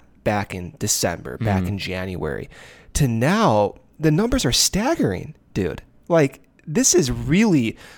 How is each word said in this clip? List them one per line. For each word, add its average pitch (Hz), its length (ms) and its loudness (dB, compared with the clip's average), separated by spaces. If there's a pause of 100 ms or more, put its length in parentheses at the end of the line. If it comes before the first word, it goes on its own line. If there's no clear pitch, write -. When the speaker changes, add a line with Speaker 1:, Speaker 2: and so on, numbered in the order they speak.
(240)
Speaker 1:
back 104 300 -2
in 90 240 -10
December, 82 600 -4
back 101 220 0
Speaker 2:
Mm-hmm. 92 80 -2
Speaker 1:
in 101 100 -4
January, 90 720 -6 (420)
to 143 160 2
now, 120 680 2 (220)
the 156 120 2
numbers 233 340 2
are - 80 0
staggering, 202 840 0 (200)
dude. 87 260 -4 (280)
Like, 165 340 2 (240)
this 180 280 2
is 143 160 2
really 131 680 2 (220)